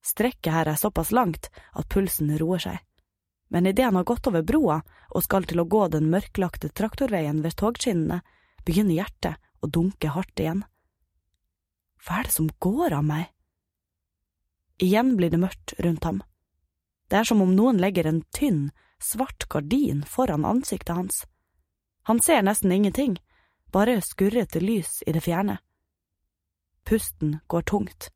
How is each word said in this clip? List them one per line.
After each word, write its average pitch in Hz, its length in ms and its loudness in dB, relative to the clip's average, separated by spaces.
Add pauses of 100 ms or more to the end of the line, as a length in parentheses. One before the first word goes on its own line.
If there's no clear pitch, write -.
Strekket - 540 -2
her 160 180 2
er 151 80 -2
såpass 165 320 -2
langt 220 380 0 (260)
at - 160 -6
pulsen 170 480 0
roer 170 220 -2
seg. 180 160 -8 (720)
Men 175 160 2
i 190 100 2
det 254 80 4
han 202 140 2
har 180 100 0
gått 240 220 0
over 165 160 2
broa 220 320 2 (320)
og - 160 -2
skal 190 180 0
til 165 160 -2
å 170 80 0
gå 208 140 4 (100)
den 156 160 2
mørklagte 175 600 -2
traktorveien 190 720 -2
ved 160 160 -4
togskinnene, 180 640 0 (420)
begynner 180 300 2
hjertet 160 480 -6 (180)
å - 80 -6
dunke 165 460 0
hardt - 260 -6
igjen. 170 220 -2 (1400)
Hva 180 200 -6
er 254 80 -6
det - 100 -2
som 160 100 0 (140)
går 233 340 0
av 143 80 0
meg? 151 220 -2 (1500)
Igjen 220 380 4
blir 170 160 2
det 170 80 2
mørkt - 400 -6
rundt 170 240 0
ham. 190 160 -4 (880)
Det 196 100 2
er 226 60 0
som 214 160 4
om 185 100 4
noen 208 300 4
legger 185 240 0
en 156 160 0 (100)
tynn, 156 380 0 (320)
svart - 460 -6
gardin 147 580 0
foran 156 380 0
ansiktet 202 520 -2
hans. 180 280 -6 (840)
Han 226 140 4
ser 294 240 4
nesten 196 260 2
ingenting, 202 460 2 (540)
bare 214 280 2
skurrete 202 600 -2
lys 190 460 -2
i 165 60 -2
det 160 120 0
fjerne. 190 340 -2 (1300)
Pusten 156 640 -2
går 170 160 -2
tungt. - 540 -6